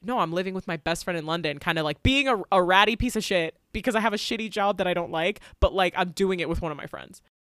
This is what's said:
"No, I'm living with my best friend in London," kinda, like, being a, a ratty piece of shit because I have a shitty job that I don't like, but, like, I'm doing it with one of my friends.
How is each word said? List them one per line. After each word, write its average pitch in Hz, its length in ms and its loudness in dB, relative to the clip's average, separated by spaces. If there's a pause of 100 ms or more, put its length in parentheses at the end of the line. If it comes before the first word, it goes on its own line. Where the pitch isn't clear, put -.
"No, 233 180 -2
I'm 165 120 0
living 185 220 -2
with 185 140 -8
my 170 80 -2
best 165 280 -4
friend 175 140 -4
in 151 80 -8
London," 156 320 -2
kinda, 165 240 0
like, 151 200 -4
being 269 260 4
a, 220 140 2 (100)
a 190 100 6
ratty 196 340 6
piece 247 200 -2
of 220 80 -2
shit 170 320 -2 (160)
because 214 240 -2
I 220 40 2
have 214 120 2
a 208 60 -2
shitty 220 320 -6
job 202 280 0
that 190 80 0
I 180 80 0
don't 170 160 -4
like, 170 300 -2 (200)
but, 190 140 4
like, 185 220 2
I'm 180 140 0
doing 185 300 0
it 165 80 -4
with 165 140 -4
one 165 80 -4
of 147 80 -10
my - 80 -12
friends. - 360 -16 (180)